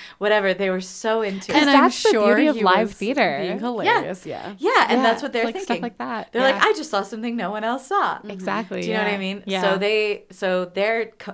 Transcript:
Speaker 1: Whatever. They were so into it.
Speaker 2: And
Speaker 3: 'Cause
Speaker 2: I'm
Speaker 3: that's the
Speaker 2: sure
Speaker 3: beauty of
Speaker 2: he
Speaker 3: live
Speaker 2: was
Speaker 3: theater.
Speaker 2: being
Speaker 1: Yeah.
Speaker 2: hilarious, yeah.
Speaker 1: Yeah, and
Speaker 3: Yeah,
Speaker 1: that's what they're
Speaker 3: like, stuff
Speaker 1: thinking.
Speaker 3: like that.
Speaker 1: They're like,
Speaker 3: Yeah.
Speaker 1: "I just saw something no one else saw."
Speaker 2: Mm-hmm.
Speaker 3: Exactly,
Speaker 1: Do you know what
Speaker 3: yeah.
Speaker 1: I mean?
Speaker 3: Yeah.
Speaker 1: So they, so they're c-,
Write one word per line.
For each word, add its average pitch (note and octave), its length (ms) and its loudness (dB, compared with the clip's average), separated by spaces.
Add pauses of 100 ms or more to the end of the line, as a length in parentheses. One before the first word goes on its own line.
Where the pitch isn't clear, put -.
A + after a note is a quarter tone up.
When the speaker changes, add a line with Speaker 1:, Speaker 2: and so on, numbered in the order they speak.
(180)
Speaker 1:
Whatever. G3+ 340 2
They F#3+ 160 0
were F#3 140 -2
so A3 400 -2
into G3 300 -6
it. B3+ 40 4
Speaker 2:
And D4 80 6
Speaker 3:
'Cause C#4 100 4
Speaker 2:
I'm C#4 100 8
Speaker 3:
that's - 180 2
the A4 80 6
Speaker 2:
sure D#4+ 240 4
Speaker 3:
beauty D#4 140 4
of C#4 80 2
Speaker 2:
he G#3+ 80 -2
Speaker 3:
live G3 240 4
Speaker 2:
was G3 80 -12
Speaker 3:
theater. G3+ 440 0
Speaker 2:
being F3+ 120 -4
Speaker 1:
Yeah. G3+ 60 -4
Speaker 2:
hilarious, A#3 680 -2
yeah. D#3 320 -10
Speaker 1:
Yeah, G4+ 320 2
and A#3+ 100 4
Speaker 3:
Yeah, - 40 2
Speaker 1:
that's A3+ 180 2
what C#4+ 100 -6
they're A#3 140 0
Speaker 3:
like, A#3 100 -4
stuff F#4+ 120 -8
Speaker 1:
thinking. B3 160 -2
Speaker 3:
like A#3+ 140 -8
that. A#3 340 -8
Speaker 1:
They're A#3+ 100 0
like, C4+ 140 4
Speaker 3:
Yeah. - 120 4
Speaker 1:
"I G#4+ 60 4
just D#4 160 -8
saw G3 120 0
something A3+ 340 -6
no F#3+ 140 -4
one G#3+ 140 -6
else B3 220 -4
saw." E4 300 0
Speaker 2:
Mm-hmm. G#3 140 -14
Speaker 3:
Exactly, F#3+ 520 -6
Speaker 1:
Do F3 60 -4
you - 60 -2
know G#3+ 100 0
what G#3 40 0
Speaker 3:
yeah. G#3 60 0
Speaker 1:
I G3+ 40 -4
mean? G3 280 -6
Speaker 3:
Yeah. F#3+ 160 -2
Speaker 1:
So F#3+ 160 2
they, G#3 520 0
so F#3 360 -2
they're G#3+ 460 -2 (120)
c-, G3+ 80 -12